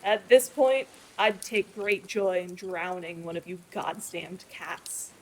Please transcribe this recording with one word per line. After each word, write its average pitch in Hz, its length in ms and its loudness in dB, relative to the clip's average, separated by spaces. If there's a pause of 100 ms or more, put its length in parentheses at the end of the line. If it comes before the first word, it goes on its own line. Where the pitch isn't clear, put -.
At 208 260 0
this 254 200 10
point, 269 380 4 (300)
I'd 202 240 2
take - 340 -2
great 202 320 -2
joy 190 320 0
in 180 160 -6
drowning 175 720 -8
one 165 100 -8
of 165 120 -8
you 180 120 -12 (120)
goddamned 175 800 -10
cats. - 640 -12 (100)